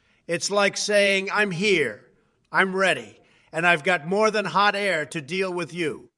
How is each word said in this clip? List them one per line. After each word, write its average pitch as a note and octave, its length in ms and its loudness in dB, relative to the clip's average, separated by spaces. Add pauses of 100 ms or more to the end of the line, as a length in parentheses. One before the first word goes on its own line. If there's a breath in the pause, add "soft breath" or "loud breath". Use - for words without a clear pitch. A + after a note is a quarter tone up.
(260)
It's E3+ 240 -4
like G3 280 2
saying, G3 540 2
"I'm G3+ 200 0
here, D#3+ 560 0 (440)
I'm F#3 240 0
ready, D3 460 -2 (300 soft breath)
and E3 160 0
I've E3+ 160 4
got F3 240 0
more G#3 240 2
than G#3 140 -2
hot G3 300 2
air F3+ 300 -2
to D#3+ 160 -10
deal F#3 320 -4
with F3 180 -6
you. D#3+ 460 -6